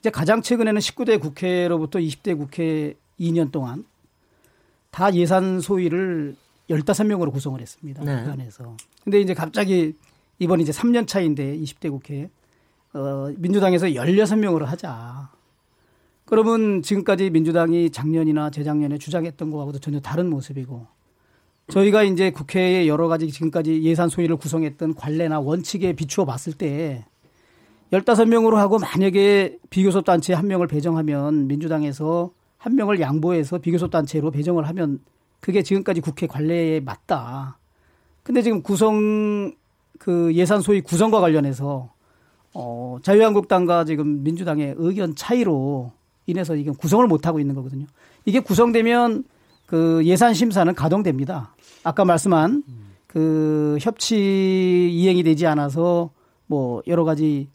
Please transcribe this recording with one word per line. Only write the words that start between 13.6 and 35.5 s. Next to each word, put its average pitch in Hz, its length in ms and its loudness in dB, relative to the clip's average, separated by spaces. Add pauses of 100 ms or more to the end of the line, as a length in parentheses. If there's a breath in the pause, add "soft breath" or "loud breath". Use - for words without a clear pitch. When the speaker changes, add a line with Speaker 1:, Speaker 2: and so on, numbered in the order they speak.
Speaker 1:
열여섯 190 440 2
명으로 175 280 0
하자. 127 640 -10 (960)
그러면 220 580 2
지금까지 190 480 0
민주당이 165 600 2
작년이나 151 600 0
재작년에 147 480 -2
주장했던 156 520 -6
거하고도 147 280 -8
전혀 143 220 -6
다른 165 280 -4
모습이고, 131 580 -8 (840)
저희가 202 320 4
이제 190 280 2
국회에 180 560 0
여러 156 220 2
가지 160 220 -2
지금까지 160 520 -2
예산 165 260 2
소위를 165 280 0
구성했던 156 580 -4
관례나 156 460 -4
원칙에 170 520 -2
비추어 160 320 -2
봤을 135 300 -8
때 143 500 -6 (880 soft breath)
열다섯 214 340 4
명으로 226 300 4
하고, 202 220 4
만약에 196 800 2 (100)
비교섭단체 185 640 2
한 175 140 0
명을 185 200 0
배정하면, 151 800 0
민주당에서 151 840 -2 (260)
한 233 180 -4
명을 208 260 2
양보해서 156 580 0
비교섭단체로 160 720 -2
배정을 151 380 -2
하면 160 320 -4 (400)
그게 190 220 0